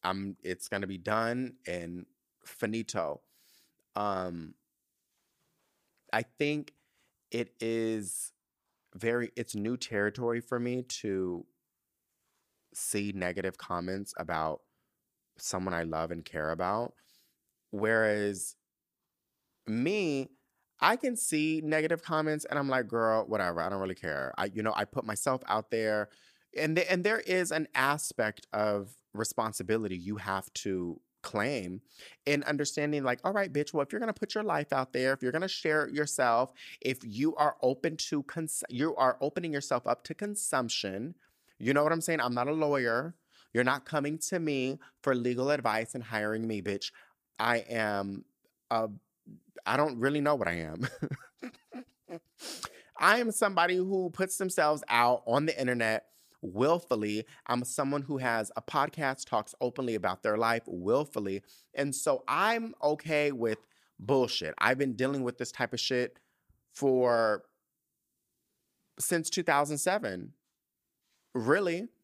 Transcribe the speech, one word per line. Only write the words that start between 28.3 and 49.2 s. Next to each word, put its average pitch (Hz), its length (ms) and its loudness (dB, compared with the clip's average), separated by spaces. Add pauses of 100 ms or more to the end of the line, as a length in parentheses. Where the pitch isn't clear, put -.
of 104 380 0 (240)
responsibility 107 840 -2
you 95 200 -6
have 98 380 -4
to 90 460 -2 (220)
claim 107 580 -2 (460)
in 143 180 2
understanding, 147 600 -2
like, 123 200 0
"All 190 80 0
right, 196 200 0
bitch, 147 200 -2
well, 147 100 2
if 139 100 -4
you're - 80 -4
gonna 226 120 -2
put - 220 -6
your 214 80 -2
life 156 300 0
out 131 200 0
there, 131 200 2
if 135 100 -2
you're 127 100 0
gonna 175 160 -2
share 156 400 0
yourself, 131 640 2 (280)
if 127 240 -2
you 120 320 0
are 151 260 2
open 147 360 2
to 143 260 -2
cons-, - 440 -6
you 135 280 0
are 127 240 4
opening 156 320 -2
yourself 139 340 0
up - 180 0
to 160 100 -8
consumption," 131 1000 -2 (440)
you 120 140 0
know 147 120 6
what 156 80 4
I'm 165 80 0
saying? 160 200 0
I'm 123 140 0
not 123 140 0
a 151 40 0
lawyer. 143 600 0 (380)
You're 123 120 4
not 131 200 2
coming 147 320 -2 (140)
to 185 80 -2
me 139 400 0 (240)
for 135 120 2
legal 123 360 0
advice 117 440 0
and 120 100 -8
hiring 110 420 -2
me, 104 160 -2
bitch. 98 280 -4 (480)
I 117 200 2 (100)
am 101 560 -2 (460)
a, 113 180 2 (800)